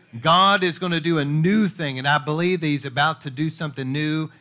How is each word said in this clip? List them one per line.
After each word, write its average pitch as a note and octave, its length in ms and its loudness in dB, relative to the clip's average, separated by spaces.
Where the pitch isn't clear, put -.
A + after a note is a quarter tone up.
God F#3 420 4
is F3 160 0
gonna E3+ 220 -2
do E3 180 0
a C#3+ 60 0
new F3 420 2
thing, C#3+ 320 -6
and C3 80 -6
I D3 120 4
believe E3 420 -2
that D#3 80 -2
he's C#3+ 160 -2
about C#3+ 380 -2
to C#3+ 80 -10
do D3+ 200 -4
something C3+ 400 -6
new D3+ 400 -2